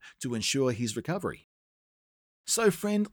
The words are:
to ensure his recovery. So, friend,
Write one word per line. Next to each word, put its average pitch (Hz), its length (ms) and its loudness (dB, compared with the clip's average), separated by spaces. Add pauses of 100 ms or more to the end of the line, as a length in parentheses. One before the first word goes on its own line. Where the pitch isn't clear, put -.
(220)
to 120 140 -4
ensure 127 360 0
his 117 240 -4
recovery. 143 520 -6 (1000)
So, 220 260 4
friend, 208 420 0